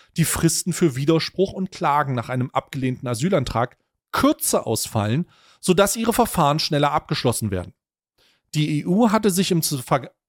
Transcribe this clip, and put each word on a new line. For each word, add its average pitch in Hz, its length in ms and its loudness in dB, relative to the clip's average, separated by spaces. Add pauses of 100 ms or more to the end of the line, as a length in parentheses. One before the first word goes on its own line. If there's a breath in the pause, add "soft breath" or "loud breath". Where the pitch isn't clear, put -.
(180 soft breath)
die 160 80 2
Fristen 160 480 0
für 156 220 2
Widerspruch 160 580 0
und 190 180 -6
Klagen 143 440 0
nach 117 140 -6
einem 127 200 -2
abgelehnten 127 580 -4
Asylantrag 123 680 -2 (340)
kürzer - 540 0
ausfallen, 113 640 -2 (320 soft breath)
sodass 196 340 2
ihre 226 180 0
Verfahren 156 440 2
schneller 147 340 0
abgeschlossen 131 600 -2
werden. 92 220 -6 (800)
Die 151 240 0
E 143 60 -6
U 202 260 4
hatte 214 180 2
sich 185 220 0
im 170 100 4
zu-, 147 160 -4
ver-, 131 320 -2 (200)